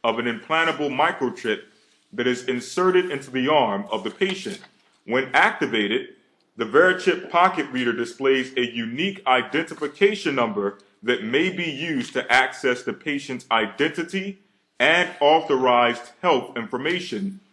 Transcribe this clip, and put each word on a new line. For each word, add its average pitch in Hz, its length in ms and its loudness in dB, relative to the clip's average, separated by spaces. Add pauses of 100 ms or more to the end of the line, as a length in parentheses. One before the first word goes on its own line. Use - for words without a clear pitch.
of 113 140 0
an 117 80 -2
implantable 151 640 -2
microchip 127 720 -2 (500)
that 120 140 -2
is 123 180 -2
inserted 180 680 0
into 135 200 -8
the 127 180 0
arm 110 420 2
of 104 140 -4
the 110 60 -4
patient. 185 500 -4 (440)
When 131 300 0
activated, 120 800 2 (420)
the 113 80 -2
Verichip 175 680 2
pocket 175 400 4
reader 123 220 0
displays 127 640 0
a 123 160 0
unique 120 540 -6
identification 147 1080 0
number 104 440 -2 (240)
that 113 220 0
may 143 260 0
be 185 140 -6
used 147 480 -6
to 123 180 -2
access 127 520 2
the 117 100 -6
patient's 139 580 -8
identity 160 880 -2 (380)
and 170 320 2 (100)
authorized 131 1000 2
health 151 360 0
information 120 840 -6 (120)